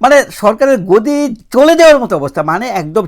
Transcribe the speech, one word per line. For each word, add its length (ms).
মানে 300
সরকারের 480
গদি 560
চলে 240
যাওয়ার 240
মতো 160
অবস্থা, 260
মানে 260
একদম 400